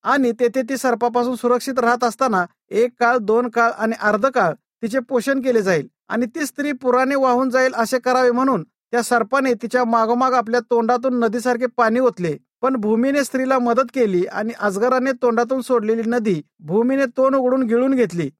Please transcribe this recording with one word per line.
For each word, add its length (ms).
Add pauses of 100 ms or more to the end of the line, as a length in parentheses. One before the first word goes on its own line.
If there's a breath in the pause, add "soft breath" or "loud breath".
आणि 280
तेथे 300
ती 160
सर्पापासून 580
सुरक्षित 440
राहत 240
असताना 420 (240)
एक 300
काळ, 180
दोन 320
काळ 200
आणि 320
अर्ध 240
काळ 360
तिचे 380
पोषण 420
केले 200
जाईल. 260 (200)
आणि 180
ती 200
स्त्री 260
पुराने 440
वाहून 340
जाईल 240
असे 260
करावे 320
म्हणून 320
त्या 380
सर्पाने 520
तिच्या 320
मागोमाग 480
आपल्या 260
तोंडातून 600
नदीसारखे 460
पाणी 340
ओतले. 380 (240)
पण 140
भूमीने 480
स्त्रीला 360
मदत 220 (120)
केली 320
आणि 340
अजगराने 520
तोंडातून 500
सोडलेली 440
नदी 360 (180)
भूमीने 460
तोंड 300
उघडून 280
गिळून 300
घेतली. 360 (100)